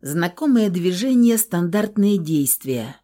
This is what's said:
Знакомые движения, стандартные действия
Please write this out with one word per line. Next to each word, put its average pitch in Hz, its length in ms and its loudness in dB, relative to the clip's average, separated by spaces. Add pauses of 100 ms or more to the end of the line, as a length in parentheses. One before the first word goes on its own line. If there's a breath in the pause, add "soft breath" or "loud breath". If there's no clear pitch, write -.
Знакомые 180 680 0
движения, 220 680 2
стандартные 202 800 0
действия 135 840 -4